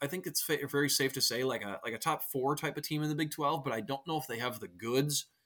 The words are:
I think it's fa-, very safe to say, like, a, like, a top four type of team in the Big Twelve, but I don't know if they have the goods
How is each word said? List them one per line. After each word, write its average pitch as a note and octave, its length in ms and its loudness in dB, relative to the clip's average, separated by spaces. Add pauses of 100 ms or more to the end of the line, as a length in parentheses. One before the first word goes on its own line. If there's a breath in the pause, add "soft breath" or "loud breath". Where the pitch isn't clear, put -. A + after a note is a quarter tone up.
I C#3+ 60 0
think F#3 180 -4
it's D#3+ 160 -2
fa-, D3 260 0
very C#3+ 220 4
safe C3+ 240 4
to B2+ 80 -2
say, A#2+ 220 2
like, B2+ 200 0
a, G2+ 200 -4
like, A#2 100 -4
a C3 60 -4
top D#3 240 0
four C#3 320 2
type D3+ 200 -2
of D3 80 -6
team D3+ 200 0
in D3+ 60 2
the D3+ 60 0
Big D#3 140 0
Twelve, D3+ 340 0
but C#3 80 -2
I A2+ 100 0
don't C3+ 260 -4
know D#3+ 100 0
if C#3+ 80 -6
they A#2 140 -4
have A#2 200 -2
the G#2 80 -8
goods B2 600 0 (180)